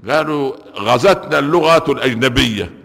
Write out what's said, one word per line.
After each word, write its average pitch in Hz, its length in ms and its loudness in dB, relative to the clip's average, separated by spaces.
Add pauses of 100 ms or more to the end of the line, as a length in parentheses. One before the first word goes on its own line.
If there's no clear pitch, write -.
(100)
قالوا: 147 420 -2 (260)
"غزتنا 147 600 2
اللغات 156 500 2
الأجنبية". 123 800 -2 (140)